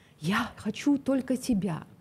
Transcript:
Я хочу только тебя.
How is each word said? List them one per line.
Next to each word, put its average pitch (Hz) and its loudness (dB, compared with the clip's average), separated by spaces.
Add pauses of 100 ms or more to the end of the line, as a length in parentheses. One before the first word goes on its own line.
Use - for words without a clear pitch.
(200)
Я 220 0
хочу 285 0
только 262 0
тебя. 175 0 (180)